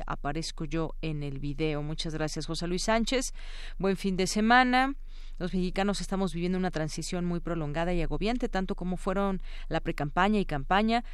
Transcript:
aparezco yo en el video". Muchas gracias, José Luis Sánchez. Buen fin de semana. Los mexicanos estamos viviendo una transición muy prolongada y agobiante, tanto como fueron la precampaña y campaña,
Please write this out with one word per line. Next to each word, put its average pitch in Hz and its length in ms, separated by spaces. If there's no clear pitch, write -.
aparezco 160 580
yo 160 380
en 156 180
el 139 160
video". 147 460
Muchas 156 320
gracias, 151 320
José 165 180
Luis 175 200
Sánchez. 233 460
Buen 190 180
fin 190 220
de 185 80
semana. 247 720
Los 180 160
mexicanos 190 480
estamos 190 320
viviendo 175 240
una 185 140
transición 160 540
muy 175 140
prolongada 170 540
y 170 80
agobiante, 185 480
tanto 190 240
como 180 240
fueron 190 420
la 160 140
precampaña 175 580
y 185 60
campaña, 214 680